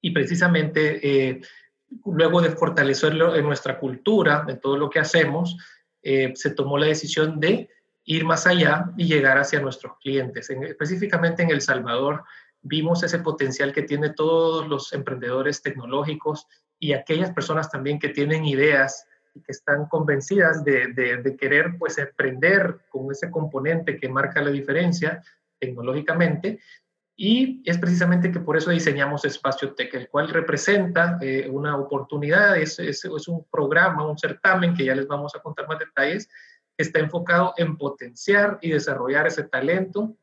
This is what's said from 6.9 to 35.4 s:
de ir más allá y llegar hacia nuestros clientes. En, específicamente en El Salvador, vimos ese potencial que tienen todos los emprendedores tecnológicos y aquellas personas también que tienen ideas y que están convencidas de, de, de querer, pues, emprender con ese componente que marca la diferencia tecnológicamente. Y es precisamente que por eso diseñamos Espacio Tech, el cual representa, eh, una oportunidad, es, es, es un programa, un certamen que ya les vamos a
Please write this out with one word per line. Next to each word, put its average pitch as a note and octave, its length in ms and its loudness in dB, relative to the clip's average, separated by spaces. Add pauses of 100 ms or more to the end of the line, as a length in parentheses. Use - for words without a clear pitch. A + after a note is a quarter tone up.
de E3+ 300 0 (360)
ir D#3+ 200 -2
más F3 240 2
allá D#3+ 480 4
y F3 80 -2
llegar C#3 340 4
hacia C#3+ 220 0
nuestros B2+ 400 -8
clientes. C3+ 500 -4
En, C3+ 140 -8
específicamente E3+ 800 -2
en E3 60 2
El C#3+ 100 2
Salvador, B2+ 640 -2 (380)
vimos D#3+ 420 0
ese E3+ 160 -2
potencial C#3 520 -2
que D3+ 100 -2
tienen D3 340 -2
todos D#3+ 500 2
los C#3+ 260 -6
emprendedores C3 720 -4
tecnológicos D3 840 -6 (320)
y C#3+ 140 0
aquellas E3+ 360 -2
personas D#3 400 -2
también D3 300 -4
que D3 80 -4
tienen D3 360 0
ideas C#3 640 2 (300)
y D3+ 40 -20
que - 120 -14
están D3 340 -2
convencidas D#3 760 2
de, C3 240 2
de, B2 300 0
de C3 180 -4
querer, D#3 420 0
pues, D#3 200 -4
emprender D3 920 0
con C3+ 240 -8
ese E3+ 180 -8
componente D#3 680 -2
que C3 120 -8
marca C3+ 340 0
la C#3+ 80 0
diferencia D#3 720 0 (380)
tecnológicamente. D3+ 1000 -2 (560)
Y B3 500 2
es F3 140 0
precisamente F3 540 2
que - 80 -4
por D3+ 160 0
eso D#3+ 140 2
diseñamos D3 540 0
Espacio C3+ 500 -4
Tech, B2 200 -6
el B2+ 140 -8
cual D3 200 0
representa, F3 920 0
eh, C3+ 280 -2
una C#3+ 280 -4
oportunidad, D3 840 2
es, D#3 200 -2
es, D3+ 260 -6
es D#3+ 240 -8
un E3+ 160 -6
programa, D#3 640 0
un D3+ 100 -6
certamen F3 560 2
que D#3 100 0
ya C3 100 2
les C#3 120 -2
vamos C#3+ 300 -6
a - 40 -14